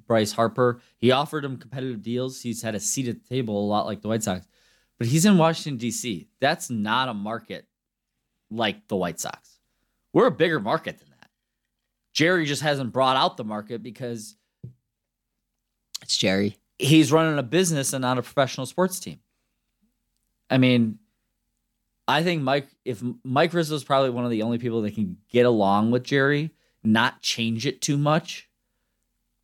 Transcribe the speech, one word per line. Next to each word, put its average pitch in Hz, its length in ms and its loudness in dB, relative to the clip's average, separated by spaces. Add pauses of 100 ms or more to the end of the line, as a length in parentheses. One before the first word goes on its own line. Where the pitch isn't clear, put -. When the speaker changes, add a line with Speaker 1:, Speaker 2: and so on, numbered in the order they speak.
Speaker 1:
Bryce 110 260 2
Harper. 120 480 2 (180)
He 120 120 4
offered 143 340 0
him 135 120 -6
competitive 127 460 -10
deals. 123 400 -6
He's 117 200 -6
had 113 120 -4
a 101 60 -6
seat 127 280 -4
at 113 140 -6
the - 120 -20
table 110 300 -2
a - 20 0
lot 104 200 0
like 104 160 -8
the 104 60 -6
White 110 140 0
Sox. 90 240 -4 (500)
But 117 120 -2
he's 160 160 2
in 202 140 8
Washington, 160 380 2
D 117 140 -4
C. 107 380 -8 (100)
That's 151 320 0
not 117 380 0
a 117 60 -6
market 104 520 -10 (840)
like 107 380 -2
the - 100 -4
White 87 220 -2
Sox. - 400 -14 (540)
We're 190 140 4
a 247 40 2
bigger 156 300 0
market 117 400 -4
than - 80 -20 (120)
that. - 100 -20 (840)
Jerry 165 340 2
just 139 160 -4
hasn't 139 300 -2
brought 131 240 2
out 175 200 0
the 131 80 -8
market 107 380 -10
because 117 540 -12 (1600)
Speaker 2:
It's - 160 -4
Jerry. 101 420 0 (200)
Speaker 1:
he's 143 340 6
running 160 260 4
a 139 40 0
business 156 500 0
and 135 100 -4
not 127 160 0
a 120 40 -2
professional 131 440 -2
sports 185 340 -2
team. - 180 -14 (1300)
I 131 80 4
mean, 123 420 2 (1080)
I 143 160 2
think 170 200 0
Mike, 139 260 0 (160)
if 117 180 -6 (220)
Mike 147 280 2
Rizzo 165 220 0
is 143 80 -4
probably 135 280 2
one 120 140 -2
of 120 60 -2
the 110 120 0
only 113 160 -2
people 117 240 -2
that 104 120 -4
can 92 220 -4 (120)
get 120 180 4
along 107 440 4
with 123 140 0
Jerry, 143 460 0 (340)
not 113 380 2
change 113 440 -4
it - 140 -4
too 143 180 -2
much 147 500 -2 (960)